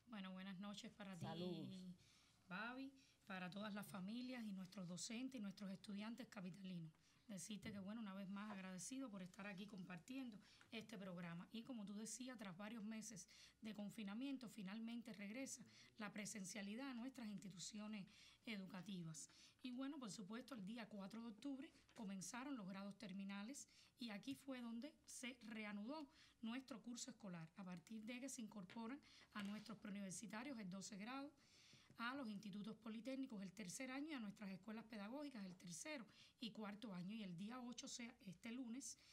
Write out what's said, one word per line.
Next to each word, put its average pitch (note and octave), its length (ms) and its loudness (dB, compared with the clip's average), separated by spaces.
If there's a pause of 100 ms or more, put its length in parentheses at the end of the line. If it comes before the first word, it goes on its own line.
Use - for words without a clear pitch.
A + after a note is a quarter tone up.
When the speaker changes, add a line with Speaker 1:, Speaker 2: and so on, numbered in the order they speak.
Speaker 1:
Bueno, F#3+ 240 -2
buenas F#3 280 -2
noches G#3 340 0
para G3 240 -4
Speaker 2:
Saludos. E3 500 4
Speaker 1:
ti, F#3 260 -2 (540)
Babi, B3 460 2 (320)
para F#3 240 4
todas G3+ 240 2
las - 120 4
familias A#3 600 2
y G3+ 80 4
nuestros F#3 340 0
docentes A#3+ 520 4
y - 20 2
nuestros G3 300 2
estudiantes G#3+ 580 0
capitalinos. F3+ 600 0 (380)
Decirte G#3 460 0
que, G3+ 60 0
bueno, G#3 200 0
una G3+ 140 0
vez G3 160 0
más G3+ 200 0
agradecido G3 600 0
por G3 120 -2
estar F#3 240 -4
aquí G3+ 220 0
compartiendo G#3 720 -2 (320)
este A3 260 -2
programa. F3+ 540 0
Y A#3 120 0
como A#3 200 0
tú G3+ 120 0
decías, A3+ 420 0
tras G3 180 -2
varios G#3 300 -2
meses A3 420 0 (340)
de A3 120 0
confinamiento, A3 760 2
finalmente A3+ 640 0
regresa G#3+ 540 0 (320)
la G#3 160 2
presencialidad G#3+ 800 2
a - 20 0
nuestras B3 340 0
instituciones G#3 800 0 (380)
educativas. F#3 840 0 (320)
Y B3+ 100 0
bueno, C4+ 280 2
por A3 120 0
supuesto, A3+ 440 -2
el G3 100 0
día A3+ 220 0
cuatro G#3 360 -2
de A#3 40 0
octubre C4+ 420 0 (240)
comenzaron A#3 640 2
los G3 140 0
grados G3 280 0
terminales G3 680 0 (320)
y A#3 120 2
aquí G#3 220 2
fue C4 280 0
donde A#3+ 420 0
se B3+ 380 -2
reanudó A3 640 2 (340)
nuestro A#3+ 400 2
curso A#3+ 280 0
escolar, F3 460 -2
a G3+ 80 -4
partir F#3 400 -2
de B3 160 0
que C#4 80 -2
se C4+ 140 0
incorporan A3+ 580 -2 (320)
a G#3 120 2
nuestros G#3+ 340 0
preuniversitarios G#3+ 800 0
el F#3+ 100 0
doce F#3+ 280 0
grado, C4+ 340 0 (680)
a A#3 160 6
los C#4 120 2
institutos G#3 480 0
politécnicos A#3 640 0
el F#3+ 120 -2
tercer A3+ 360 0
año C#4+ 200 2
y D#4 40 2
a C4 60 2
nuestras G3+ 300 0
escuelas G#3+ 340 -2
pedagógicas A3+ 600 0
el F3+ 100 -2
tercero G#3+ 500 -2 (360)
y A3 100 2
cuarto G#3 420 0
año. F3+ 200 2
Y A3+ 100 2
el F3+ 140 0
día A3+ 240 0
ocho, A#3+ 240 0
o - 40 -2
sea, A#3 240 0 (120)
este G3+ 260 -2
lunes, B3 480 0 (140)